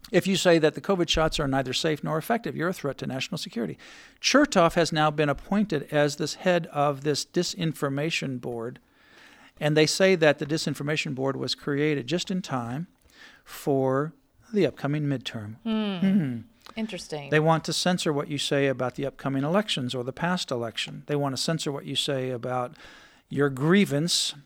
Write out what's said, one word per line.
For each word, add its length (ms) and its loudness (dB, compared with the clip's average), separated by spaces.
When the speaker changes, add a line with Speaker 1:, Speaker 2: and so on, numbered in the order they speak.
Speaker 1:
If 160 4
you 100 2
say 220 6
that 160 2
the 60 -10
covid 280 0
shots 320 0
are 80 -2
neither 240 -2
safe 320 -2
nor 140 -2
effective, 380 -4
you're 120 -2
a 60 -2
threat 240 -6
to 80 -8
national 320 -6
security. 400 -6
Chertoff 540 4
has 180 2
now 180 4
been 180 0
appointed 640 -2
as 260 2
this 180 -4
head 380 0
of 300 0
this 220 0
disinformation 1160 -2
board 380 -8
and 140 2
they 100 8
say 300 4
that 240 6
the 40 -4
Disinformation 720 -2
Board 220 -2
was 180 -4
created 540 -2
just 220 -2
in 120 -2
time 460 -6
for 680 0
the 140 4
upcoming 380 -2
midterm. 580 -6
Speaker 2:
Hmm. 340 -2
Speaker 1:
Hmm. 300 2
Speaker 2:
Interesting. 560 -8
Speaker 1:
They 100 4
want 240 4
to 80 -4
censor 400 0
what 160 -2
you 100 -4
say 280 2
about 300 -2
the 100 -6
upcoming 380 -4
elections 500 -2
or 80 -4
the 100 -6
past 380 -2
election. 560 -6
They 100 -2
want 200 -2
to 40 -4
censor 300 -2
what 160 -8
you 80 -6
say 360 -2
about 460 -4
your 220 2
grievance, 840 2